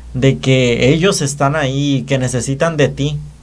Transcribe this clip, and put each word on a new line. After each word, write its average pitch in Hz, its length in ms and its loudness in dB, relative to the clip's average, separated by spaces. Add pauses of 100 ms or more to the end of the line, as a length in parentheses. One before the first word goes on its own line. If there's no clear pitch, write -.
(140)
de 131 240 2
que 123 520 2
ellos 165 340 2
están 139 320 -2
ahí 143 400 0
y 123 80 0
que 135 160 -2
necesitan 135 580 -2
de 165 120 2
ti 143 280 -4 (260)